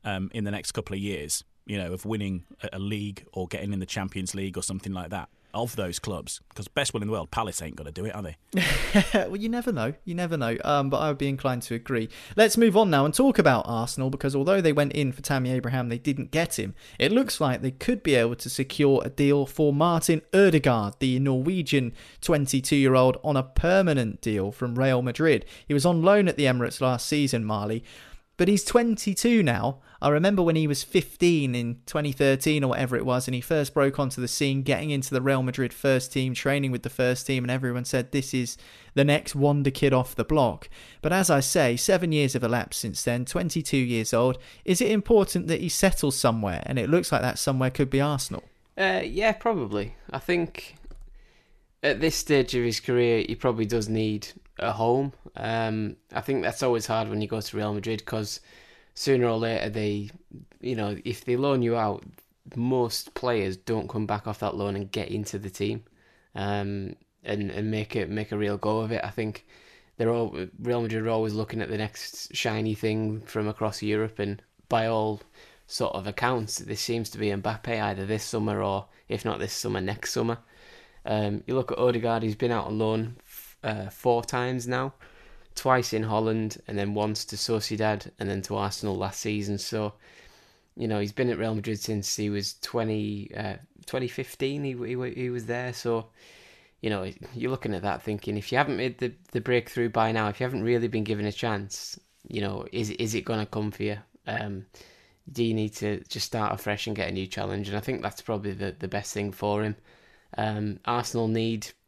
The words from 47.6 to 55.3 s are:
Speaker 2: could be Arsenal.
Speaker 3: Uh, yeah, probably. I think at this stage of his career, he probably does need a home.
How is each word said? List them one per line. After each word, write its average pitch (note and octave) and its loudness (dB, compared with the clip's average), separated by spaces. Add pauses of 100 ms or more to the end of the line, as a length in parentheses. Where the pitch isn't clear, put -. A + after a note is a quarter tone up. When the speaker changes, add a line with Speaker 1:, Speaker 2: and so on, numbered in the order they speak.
Speaker 2:
could C3+ 0
be C3+ 2
Arsenal. C#3+ -2 (340)
Speaker 3:
Uh, F#3 2
yeah, G#3+ 2
probably. A2+ -2 (160)
I - -4
think - -4 (1080)
at C#3 0
this D#3 2
stage C3+ 2
of B2 2
his A#2 0
career, A#2+ 4
he - -2
probably A2+ 0
does G#2+ -2
need A2 -2 (320)
a A2+ -2
home. A#2+ 2 (220)